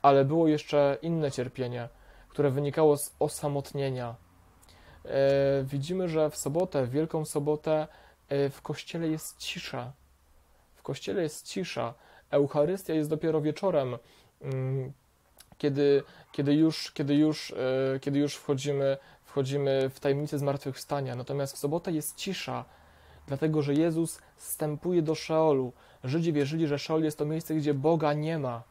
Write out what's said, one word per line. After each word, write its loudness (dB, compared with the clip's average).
Ale 8
było 4
jeszcze 2
inne 0
cierpienie, -6
które 0
wynikało 4
z -8
osamotnienia. -4
E, 4
widzimy, -2
że 2
w -8
sobotę, 0
w -6
Wielką -2
Sobotę, 0
e, 0
w -12
Kościele -6
jest -6
cisza. -10
W -20
Kościele -4
jest -4
cisza. -6
Eucharystia 2
jest 0
dopiero 0
wieczorem, 0
mm, -4
kiedy, 4
kiedy 0
już, 2
kiedy 0
już, 2
e, -4
kiedy 0
już 0
wchodzimy, -2
wchodzimy 0
w -20
tajemnicę -2
zmartwychwstania. -4
Natomiast -6
w -14
sobotę -4
jest -4
cisza, -8
dlatego 0
że 0
Jezus 0
zstępuje -2
do 0
Szeolu. 2
Żydzi 0
wierzyli, 0
że 0
Szeol 0
jest -2
to -2
miejsce, -4
gdzie 2
Boga 2
nie -2
ma. -6